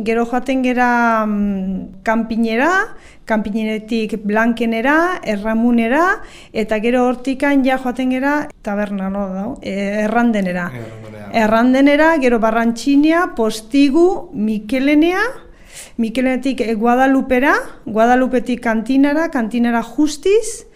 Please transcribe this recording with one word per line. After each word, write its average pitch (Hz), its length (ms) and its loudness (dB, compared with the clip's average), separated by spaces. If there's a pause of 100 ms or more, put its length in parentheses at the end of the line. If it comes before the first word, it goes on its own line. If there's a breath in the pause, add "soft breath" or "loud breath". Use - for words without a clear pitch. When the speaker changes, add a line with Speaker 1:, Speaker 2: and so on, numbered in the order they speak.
Speaker 1:
gero 226 220 0
joaten 254 400 -2
gera, 240 600 2
mm, 196 760 -4
kanpinera, 226 680 0 (560 soft breath)
kanpinetik 220 960 -4
Blankenera, 233 1000 0
Erramunera, 233 960 0 (320 loud breath)
eta 214 260 -2
gero 240 280 2
hortikan 269 580 0
ja 262 140 2
joaten 254 320 -4
gera 277 380 -2 (140)
taberna, 202 480 -4
no, 196 220 -4
dau? 202 300 -8
Eh, 202 420 -4
Errandenera. 208 680 0
Speaker 2:
Errandenera. - 600 -14
Speaker 1:
Errandenera, 262 880 4
gero 240 180 2
Barrantxinia, 277 960 2
Postigu, 277 1000 2
Mikelenea, 262 840 0 (760 loud breath)
Mikelenetik, 254 640 -2
eh, 226 140 -2
Guadalupera, 262 800 2 (320)
Guadalupetik 240 760 2
kantinara, 269 680 0
kantinara 233 520 0
justiz, 302 920 0